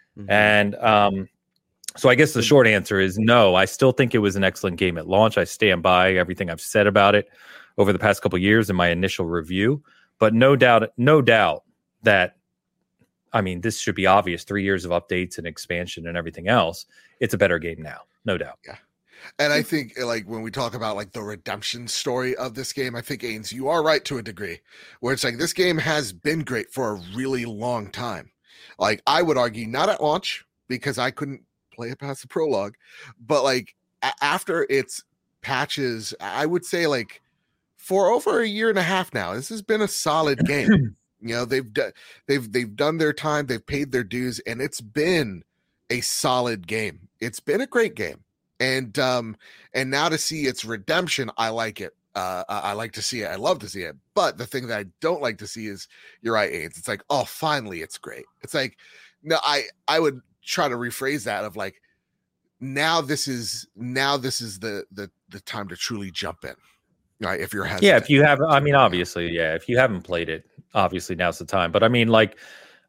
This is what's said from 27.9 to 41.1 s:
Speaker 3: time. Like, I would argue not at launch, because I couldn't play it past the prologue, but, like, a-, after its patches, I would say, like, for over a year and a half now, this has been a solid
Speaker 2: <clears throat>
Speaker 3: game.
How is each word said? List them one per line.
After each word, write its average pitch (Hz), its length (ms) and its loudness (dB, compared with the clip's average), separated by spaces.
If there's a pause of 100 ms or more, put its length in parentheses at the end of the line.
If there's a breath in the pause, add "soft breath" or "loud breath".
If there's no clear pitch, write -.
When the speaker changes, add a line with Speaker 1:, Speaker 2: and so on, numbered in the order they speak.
Speaker 3:
time. 110 400 -8 (480 soft breath)
Like, 104 280 2
I 156 140 6
would 156 160 2
argue 117 300 -2
not 143 220 0
at 196 120 -2
launch, 156 420 -2 (240)
because 127 300 -4
I 127 140 -2
couldn't 139 320 -10 (280)
play 117 180 -12
it 135 100 -12
past 139 240 -10
the 131 40 -20
prologue, 120 480 -2 (500 loud breath)
but, 139 180 2
like, 127 320 0 (260)
a-, 127 100 0 (100)
after 165 480 0
its 135 340 -2 (380)
patches, 127 800 -4
I 101 280 -4
would 175 180 -4
say, 170 220 -2
like, 127 340 -4 (560)
for 190 320 2
over 226 320 2
a 226 60 0
year 220 220 0
and 196 100 2
a 180 40 2
half 185 300 -2
now, 95 220 -4
this 131 140 -10
has 220 120 -10
been 214 200 -2
a 202 60 2
solid 151 520 0
Speaker 2:
<clears throat> - 80 2
Speaker 3:
game. 143 480 4 (260)